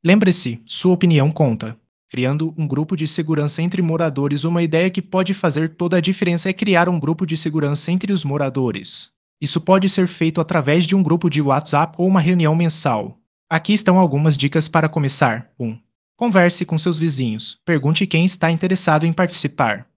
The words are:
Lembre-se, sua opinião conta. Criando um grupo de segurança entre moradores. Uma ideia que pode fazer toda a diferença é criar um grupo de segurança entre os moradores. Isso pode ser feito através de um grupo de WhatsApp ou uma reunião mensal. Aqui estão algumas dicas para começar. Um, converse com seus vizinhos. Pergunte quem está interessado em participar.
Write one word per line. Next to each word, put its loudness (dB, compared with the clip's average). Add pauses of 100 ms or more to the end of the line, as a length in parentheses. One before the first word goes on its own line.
Lembre-se, 2
sua 0
opinião 2
conta. -2 (340)
Criando -2
um -4
grupo -2
de -4
segurança -2
entre -2
moradores. -2
Uma 0
ideia 0
que -4
pode -2
fazer -2
toda 0
a 4
diferença -2
é -2
criar 2
um 0
grupo -2
de -4
segurança -2
entre -2
os -2
moradores. -4 (300)
Isso -2
pode 2
ser 0
feito -2
através 0
de 0
um 4
grupo 2
de 0
WhatsApp 0
ou 0
uma 4
reunião 2
mensal. -2 (320)
Aqui 0
estão 4
algumas 4
dicas 0
para 2
começar. 0 (100)
Um, -6 (400)
converse 2
com -2
seus -2
vizinhos. -4
Pergunte 0
quem 0
está 0
interessado 0
em 2
participar. -2 (100)